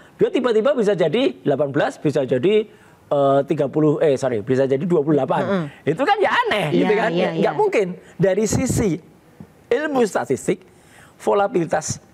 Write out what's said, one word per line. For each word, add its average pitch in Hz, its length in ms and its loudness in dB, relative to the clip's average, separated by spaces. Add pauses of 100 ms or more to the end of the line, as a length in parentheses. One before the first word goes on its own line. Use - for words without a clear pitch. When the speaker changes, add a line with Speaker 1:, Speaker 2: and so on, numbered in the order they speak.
(160)
Speaker 1:
Dia 233 160 2
tiba-tiba 240 400 2
bisa 208 240 2
jadi 170 480 0
delapan 143 320 0
belas, 214 240 -2
bisa 143 240 0
jadi, 135 400 2 (480)
eh, 143 320 4
tiga 147 240 -2
puluh, 151 320 0
eh, 147 160 4
sorry, 120 240 -2
bisa 127 240 0
jadi 135 240 0
dua 170 160 2
puluh 147 160 2
delapan. 160 240 -2
Speaker 2:
Mm-mm. 190 220 -2 (180)
Speaker 1:
Itu 165 240 -2
kan 403 80 2
ya 381 160 0 (160)
aneh 190 240 -2
gitu - 240 2
Speaker 2:
Iya, 214 80 0
Speaker 1:
kan. 220 80 0
Speaker 2:
iya, 180 240 0
Speaker 1:
Nggak - 200 0
Speaker 2:
iya. - 40 -2
Speaker 1:
mungkin. 349 280 0 (280)
Dari 196 320 2
sisi 240 480 -2 (720)
ilmu 285 360 -2
statistik, 131 600 -4 (520)
volatilitas, 190 840 -2 (140)